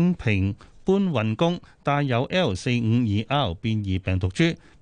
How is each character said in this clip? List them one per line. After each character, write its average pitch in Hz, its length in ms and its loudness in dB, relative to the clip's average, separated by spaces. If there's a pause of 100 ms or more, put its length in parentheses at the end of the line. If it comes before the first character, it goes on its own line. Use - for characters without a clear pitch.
(180)
坪 98 380 0 (280)
搬 190 120 2
運 127 400 0
工 170 240 0 (240)
帶 143 180 0
有 123 220 0
L 165 320 0
四 - 240 -4
五 117 240 2 (240)
二 135 220 0
R 85 60 -4
變 110 280 -4
異 95 180 -2
病 92 160 -2
毒 92 120 -2
株， 165 260 0 (260)